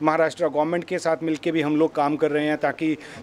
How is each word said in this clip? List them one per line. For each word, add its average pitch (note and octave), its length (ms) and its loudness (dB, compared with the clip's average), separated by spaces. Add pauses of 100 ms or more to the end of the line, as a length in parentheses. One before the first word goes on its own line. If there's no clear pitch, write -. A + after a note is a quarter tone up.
महाराष्ट्र D#3 440 2
गवर्नमेंट D#3 360 0
के F3+ 160 -4
साथ D#3+ 240 0
मिलके D#3+ 280 -2
भी D#3+ 100 2
हम D3+ 140 0
लोग D#3 200 2
काम D3+ 200 2
कर D3+ 160 2
रहे D3 140 0
हैं D3+ 120 0
ताकि D3+ 400 -2 (260)